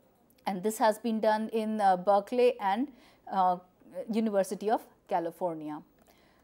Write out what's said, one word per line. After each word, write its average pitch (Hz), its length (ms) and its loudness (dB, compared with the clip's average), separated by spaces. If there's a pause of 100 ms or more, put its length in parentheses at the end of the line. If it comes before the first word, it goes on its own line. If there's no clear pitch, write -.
(460)
And 190 180 -4
this 220 140 -2
has 214 200 2
been 220 220 -2
done 214 300 0
in, 220 320 -2
uh, 190 160 4
Berkeley 202 640 2
and, 208 300 -2 (420)
uh, 185 260 2 (540)
University 202 580 0
of 254 120 0 (260)
California. 165 760 -4 (640)